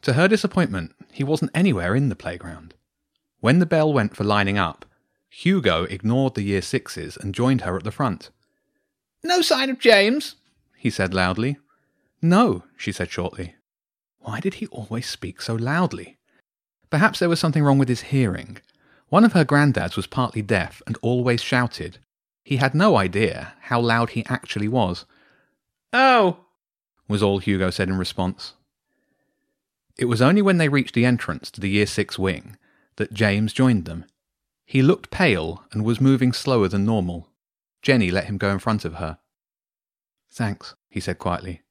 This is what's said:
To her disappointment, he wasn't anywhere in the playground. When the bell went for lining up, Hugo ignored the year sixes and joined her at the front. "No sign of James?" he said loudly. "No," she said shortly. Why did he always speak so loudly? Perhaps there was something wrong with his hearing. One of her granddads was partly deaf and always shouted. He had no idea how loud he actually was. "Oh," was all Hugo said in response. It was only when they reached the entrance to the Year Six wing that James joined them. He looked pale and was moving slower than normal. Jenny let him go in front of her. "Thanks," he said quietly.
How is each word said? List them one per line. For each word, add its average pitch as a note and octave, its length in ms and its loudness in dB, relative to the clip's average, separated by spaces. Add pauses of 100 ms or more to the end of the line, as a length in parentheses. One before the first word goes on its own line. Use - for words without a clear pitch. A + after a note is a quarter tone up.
To C3+ 120 0
her E3 120 4
disappointment, F3+ 680 0 (180)
he - 100 -6
wasn't D3 320 -2
anywhere A2+ 400 2
in C#3 140 2
the F#2+ 80 -4
playground. E2 580 -12 (640)
When C#3 220 4
the F3 60 2
bell D#3 260 2
went A2 240 0
for G#2 80 -4
lining G2+ 340 0
up, F2 260 -4 (460)
Hugo A2+ 540 2
ignored A#2 500 -2
the A2 80 -4
year G2 180 0
sixes - 560 -8
and G2 180 -8
joined B2+ 280 0
her F#2 140 -4
at F#2 80 -8
the A2 80 -8
front. A2+ 380 -6 (920)
"No F4+ 200 0
sign C4+ 280 0
of C4 80 -6
James?" A3 560 4 (420)
he - 140 -2
said F#2 240 -2
loudly. F#2+ 420 0 (640)
"No," F3+ 440 2 (120)
she - 140 -6
said F#2 200 -6
shortly. F2+ 440 -8 (640)
Why - 220 -10
did F#3+ 140 -4
he A3 140 -12
always A2+ 400 -10
speak - 320 -12
so A#2 140 -6
loudly? C#3 640 -4 (720)
Perhaps D#3+ 300 0
there F3 80 2
was E3+ 120 0
something D#3 220 0
wrong C#3 160 4
with C3 100 2
his - 240 -4
hearing. A2+ 460 -2 (500)
One G3 160 6
of A3+ 100 4
her E3 100 6
granddads C#3 520 0
was F#2+ 120 -4
partly A#2 340 -4
deaf G2 440 -2
and A2+ 160 -6
always B2 400 0
shouted. A#2+ 560 -4 (460)
He C#3 120 -2
had C3 180 2
no F3 220 4
idea G2 680 -2
how A#2+ 180 -2
loud A#2 300 0
he A2+ 160 -8
actually G#2+ 420 -6
was. G#2+ 380 -2 (840)
"Oh," A#3+ 540 4 (600)
was G#2 160 0
all G2 160 2
Hugo F#2 320 0
said F#2 180 -2
in F#2+ 100 -2
response. - 560 -6 (1400)
It B2+ 80 -2
was A#2 160 2
only F3 180 4
when G3 160 4
they D#3+ 140 2
reached C#3 240 0
the A#2+ 100 4
entrance A#2 460 -2
to - 100 -16
the G2 80 -4
Year G#2 160 2
Six - 340 -4
wing F#2+ 380 -4 (400)
that - 160 -6
James G#2+ 400 0
joined A#2+ 320 2
them. E2+ 220 -12 (580)
He - 160 0
looked C#3+ 300 2
pale F2 600 0
and G#2+ 140 -4
was A2+ 160 0
moving C3 320 4
slower A#2+ 340 0
than G2 200 0
normal. F2+ 420 -2 (540)
Jenny A2+ 280 2
let F#2 140 -2
him G2+ 140 -8
go G2 120 0
in G2 80 0
front G#2+ 280 -2
of E2+ 80 -8
her. D#2+ 240 -10 (1120)
"Thanks," - 440 -8 (140)
he - 100 -8
said F#2 200 -6
quietly. F2+ 420 -6 (100)